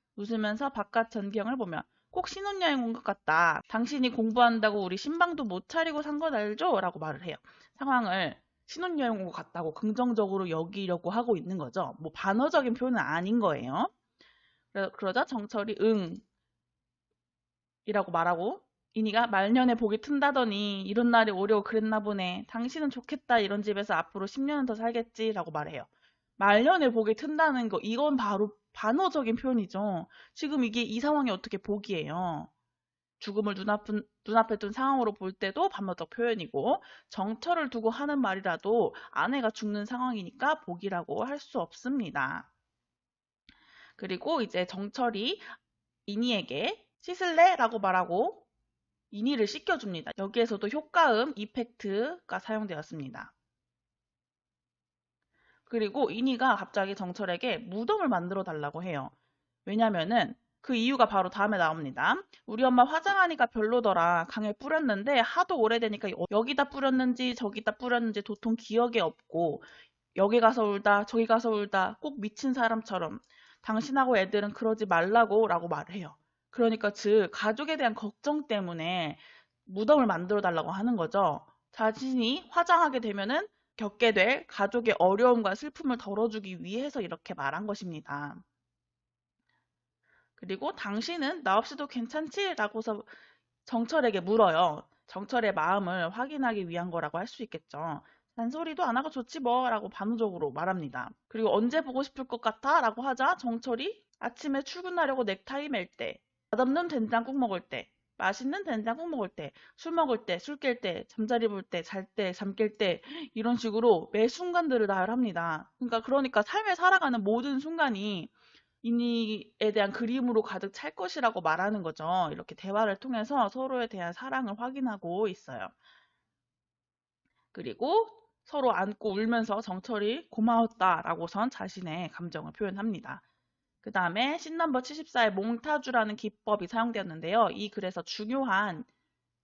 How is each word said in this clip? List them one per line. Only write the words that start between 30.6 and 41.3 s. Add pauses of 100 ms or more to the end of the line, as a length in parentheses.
이게
이
상황이
어떻게
복이에요? (720)
죽음을
눈앞은, (220)
눈앞에
둔
상황으로
볼
때도
반어적
표현이고 (280)
정철을
두고
하는
말이라도 (180)
아내가
죽는
상황이니까
복이라고
할